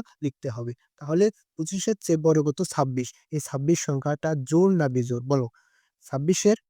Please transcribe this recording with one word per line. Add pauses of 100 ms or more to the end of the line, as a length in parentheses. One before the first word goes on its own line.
(220)
লিখতে
হবে। (240)
তাহলে (260)
পঁচিশের
চেয়ে
বড়
কত? (140)
ছাব্বিশ। (240)
এই
ছাব্বিশ
সংখ্যাটা (180)
জোড়
না
বিজোড়?
বলো। (580)
ছাব্বিশের (120)